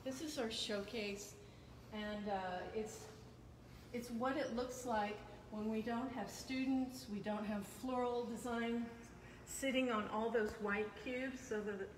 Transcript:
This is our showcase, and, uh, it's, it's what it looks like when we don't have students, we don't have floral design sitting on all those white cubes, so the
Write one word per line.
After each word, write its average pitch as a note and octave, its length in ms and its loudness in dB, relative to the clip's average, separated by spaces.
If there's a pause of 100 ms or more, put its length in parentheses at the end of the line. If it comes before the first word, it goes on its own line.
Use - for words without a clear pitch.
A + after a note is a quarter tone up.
This C4 180 -2
is D4+ 160 -2
our A3+ 120 2
showcase, G#3 840 0 (580)
and, G#3 380 -2
uh, F#3 300 2 (140)
it's, G#3+ 260 -2 (920)
it's A#3+ 200 -4
what C4 260 2
it A#3 180 2
looks B3 300 -2
like G#3+ 320 2 (320)
when G#3+ 200 0
we A3 120 2
don't A#3+ 300 0
have G#3 180 -2
students, C4 840 2
we G#3 60 0
don't G#3+ 260 0
have G3+ 220 0
floral B3 580 2
design A#3 640 2 (580)
sitting C4 460 4
on G#3+ 220 4
all A3 180 4
those G#3+ 220 4 (100)
white G#3 260 2 (160)
cubes, B3+ 420 0
so G#3+ 140 0
the G3+ 140 -2 (240)